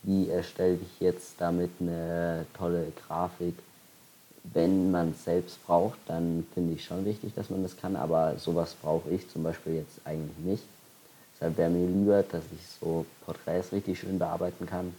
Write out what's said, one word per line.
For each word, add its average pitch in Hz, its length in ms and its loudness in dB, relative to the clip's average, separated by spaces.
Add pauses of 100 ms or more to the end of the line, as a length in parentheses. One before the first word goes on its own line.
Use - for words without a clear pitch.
wie 98 260 2
erstelle 90 460 2
ich 90 260 -8
jetzt 90 380 0
damit 87 320 2 (100)
eine 85 640 -2 (120)
tolle 87 300 0 (180)
Grafik, 87 480 -2 (1000)
wenn 92 360 4
man's 85 360 0
selbst 90 420 0
braucht, 90 300 4 (100)
dann 82 460 0
finde 85 200 0
ich - 120 -8
schon 92 180 -6
wichtig, 104 320 -4
dass - 140 -6
man 95 140 -2
das 90 120 -6
kann, 95 220 -4
aber 78 400 2
sowas 82 440 0
brauche 78 280 0
ich 90 200 -2
zum 80 140 -4
Beispiel 80 300 -4
jetzt 78 320 -6
eigentlich 78 320 -6
nicht. 95 260 -2 (720)
Deshalb 82 220 -2
wäre 85 120 4
mir 87 160 4
lieber, 98 380 6
dass 82 220 -4 (100)
ich 85 100 -16 (140)
so 82 260 -2 (200)
Porträts 85 480 -4
richtig 95 260 -2
schön 95 180 -4
bearbeiten 87 480 -2
kann. 90 340 -6